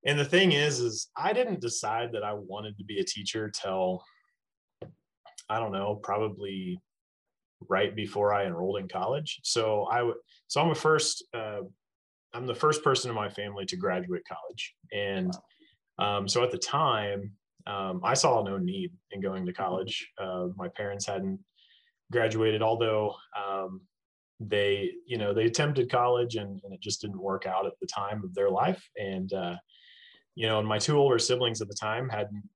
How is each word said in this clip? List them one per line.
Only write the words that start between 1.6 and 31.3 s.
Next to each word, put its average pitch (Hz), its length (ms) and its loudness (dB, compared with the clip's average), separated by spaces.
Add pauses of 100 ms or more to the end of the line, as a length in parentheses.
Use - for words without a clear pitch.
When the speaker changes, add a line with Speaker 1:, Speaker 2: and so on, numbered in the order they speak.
Speaker 1:
decide 117 520 -4
that 104 120 -4
I 107 80 -4
wanted 104 460 -10
to 95 60 -10
be 101 160 -6
a 95 40 0
teacher 104 460 -4
till, 92 520 -2 (1500)
I 110 100 0
don't 107 120 -4
know, 101 240 -2
probably 98 840 -4 (880)
right 98 260 2
before 104 380 2
I 98 140 2
enrolled 92 320 -2
in 95 100 -6
college. 131 560 -2
So 110 400 2
I 104 140 2
w-, 120 200 0 (280)
so 143 160 2
I'm 165 80 4
a 151 40 4
first, - 500 4 (100)
uh, 107 260 -4 (720)
I'm 127 140 -6
the 120 80 0
first 151 280 2
person 127 280 2
in 117 40 -2
my 104 140 -2
family 101 380 -8
to 92 100 -6
graduate 90 500 -2
college. - 480 -12 (180)
And, 98 420 -2 (640)
Speaker 2:
Wow. 101 200 0
Speaker 1:
um, 98 100 -2
so 123 140 2
at 123 80 2
the - 80 -4
time, 104 760 0 (300)
um, 95 360 -4
I 127 120 4
saw 220 280 4
no 196 140 -2
need 180 400 -2 (140)
in 202 100 -10
going 190 240 -2
to 180 80 -4
Speaker 2:
Mm-hmm. 196 100 -6
Speaker 1:
college. - 540 -4
Uh, 180 400 -4
my 175 120 -6
parents 202 360 -6
hadn't 190 400 -4 (680)
graduated, 110 520 4
although, 110 520 2 (220)
um, 98 500 -6 (520)
they, 101 560 2 (100)
you 123 140 -4
know, 104 160 2
they 110 100 4
attempted 131 460 2
college 123 460 2
and, 101 280 -6
and 98 80 -14
it 92 80 -16
just - 220 -6
didn't 98 180 -8
work 95 240 -2
out 92 220 0
at - 140 -6
the 92 60 -8
time 101 380 -4
of 92 100 -8
their 98 140 2
life. 123 480 0
And, 95 380 -4
uh, 175 220 -4 (800)
you 113 100 -2
know, 110 140 2
and 107 80 0
my 107 100 2
two 147 180 4
older 135 220 8
siblings 123 420 2